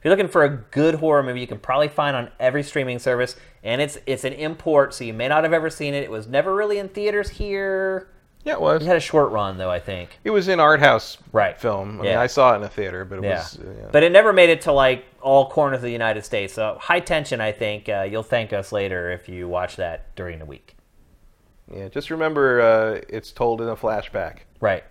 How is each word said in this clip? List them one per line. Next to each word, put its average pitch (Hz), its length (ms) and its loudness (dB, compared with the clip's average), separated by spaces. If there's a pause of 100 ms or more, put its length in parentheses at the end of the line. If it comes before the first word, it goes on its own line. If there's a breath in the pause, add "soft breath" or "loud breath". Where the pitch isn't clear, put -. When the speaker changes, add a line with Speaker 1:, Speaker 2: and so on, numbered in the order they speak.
Speaker 1:
you're 160 60 2
looking 196 180 2
for 165 160 2
a 143 40 2
good 147 460 0
horror 151 280 2
movie 123 180 -6
you 123 60 -8
can 120 120 -12
probably 143 300 -2
find 143 280 -2
on 120 140 -8 (100)
every 131 220 0
streaming 131 360 -6
service, 123 380 -2 (260 soft breath)
and 120 200 -2
it's, 143 240 -6
it's 131 180 -4
an 135 80 -4
import, 151 640 0
so 127 100 -10
you 113 80 -8
may 117 160 -4
not 156 160 2
have 160 80 2
ever 160 160 0
seen 147 240 -6
it. 143 100 -4
It - 80 -10
was 110 160 -10
never 143 280 0
really 208 240 -2
in 196 100 -8
theaters 208 400 -2
here. 190 800 -4 (340)
Speaker 2:
Yeah, 302 120 -4
it - 80 -4
was. 156 180 2
Speaker 1:
It 151 60 -6
had 180 100 4
a 160 40 2
short 143 320 2
run, 101 260 -4
though, 92 120 -4
I 87 100 -2
think. 90 440 -12
Speaker 2:
It 214 60 -4
was 196 180 2
an 180 120 2
art 151 200 8
house 123 380 4 (140)
Speaker 1:
Right. 101 280 2
Speaker 2:
film. 104 400 -4
I 107 40 -8
Speaker 1:
Yeah. 101 80 2
Speaker 2:
mean, 92 80 2
I 123 60 2
saw 127 280 6
it - 20 0
in 104 60 -4
a 101 80 -8
theater, 95 340 -8
but 95 140 -12
it 98 60 -8
Speaker 1:
Yeah. 95 160 0
Speaker 2:
was, - 180 -12
uh, - 60 -18 (180)
yeah. 104 100 -16
Speaker 1:
But 147 100 6
it 175 100 4
never 208 200 8
made 180 160 8
it 160 140 2
to, 160 100 0
like, 131 320 4 (160)
all 135 300 4
corners 139 280 0
of 120 40 -6
the 120 80 -4
United 110 340 -2
States. 101 300 -4
So 107 260 -4
High 175 200 0
Tension, 139 420 -4
I 107 100 -2
think, 104 380 -6
uh, 98 200 -2
you'll 110 120 -6
thank 113 320 -4
us 98 180 -6
later 95 400 -4
if - 160 -12
you 90 180 -10
watch 90 300 -6
that 85 400 -10
during 87 220 -12
the 78 80 -16
week. - 240 -20 (1040)
Speaker 2:
Yeah, 98 140 -12
just 143 220 -10
remember, 151 500 2
uh, 110 480 4
it's - 240 -10
told 117 300 -2
in 113 60 -4
a 113 60 -6
flashback. 104 680 -6 (200)
Speaker 1:
Right. 98 300 -2